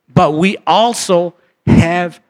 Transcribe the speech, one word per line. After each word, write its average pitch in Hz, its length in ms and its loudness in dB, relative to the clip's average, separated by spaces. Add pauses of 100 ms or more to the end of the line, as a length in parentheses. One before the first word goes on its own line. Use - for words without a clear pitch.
(140)
but 151 200 2
we 180 240 -2 (100)
also 180 680 0 (320)
have 170 540 0 (100)